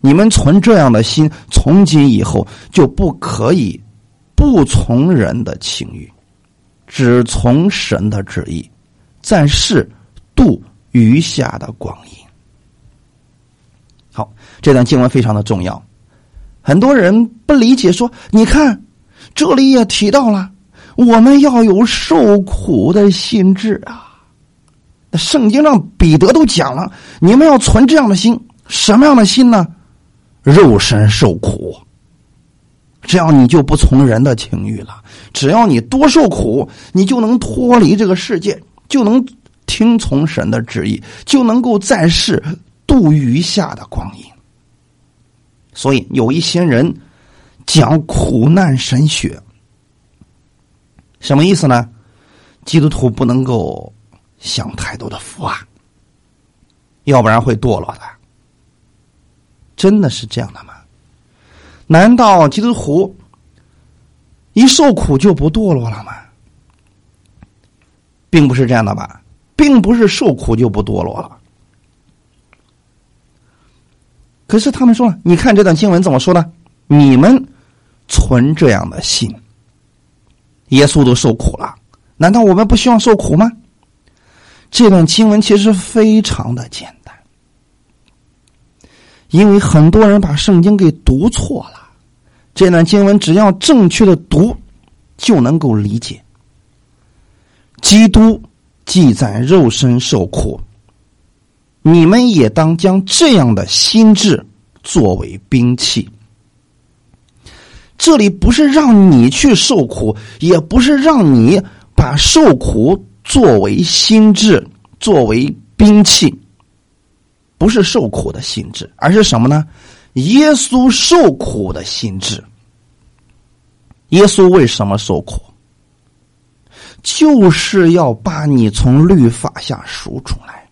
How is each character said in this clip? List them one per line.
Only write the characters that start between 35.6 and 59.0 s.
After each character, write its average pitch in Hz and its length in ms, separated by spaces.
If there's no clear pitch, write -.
你 127 140
多 262 260
受 285 220
苦， - 380
你 190 140
就 240 160
能 226 160
脱 247 400
离 190 180
这 208 120
个 185 80
世 185 240
界， 202 200
就 269 160
能 240 200
听 233 320
从 139 260
神 127 240
的 117 120
旨 110 260
意， - 140
就 262 180
能 233 180
够 233 160
在 175 300
世 - 360
度 220 240
余 139 280
下 175 360
的 - 120
光 - 300
阴。 - 60
所 139 200
以 127 160
有 123 220
一 156 80
些 175 240
人 147 280
讲 151 400
苦 123 420
难 170 260
神 127 320
学， - 320
什 - 180
么 156 80
意 190 80
思 156 140
呢？ 120 200
基 165 140
督 151 100
徒 135 180
不 120 160
能 123 200
够 87 500
享 - 360
太 - 220
多 - 100
的 - 120
福 - 240
啊， - 180
要 135 180
不 107 60
然 110 120
会 113 160
堕 104 240
落 85 140
的。 - 80